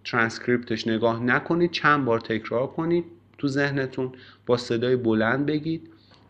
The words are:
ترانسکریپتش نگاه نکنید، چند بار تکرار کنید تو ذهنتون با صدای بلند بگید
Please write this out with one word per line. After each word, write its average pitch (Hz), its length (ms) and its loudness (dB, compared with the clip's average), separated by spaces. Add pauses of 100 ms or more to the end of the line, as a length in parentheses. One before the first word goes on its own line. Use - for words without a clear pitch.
ترانسکریپتش 113 840 0
نگاه 113 360 2
نکنید، 170 480 2
چند 147 340 2
بار 113 140 2
تکرار 113 480 -2
کنید 170 380 -2 (320)
تو 143 100 -2
ذهنتون 135 640 -2 (340)
با 123 120 2
صدای 120 380 0
بلند 113 500 2
بگید 156 440 -4 (400)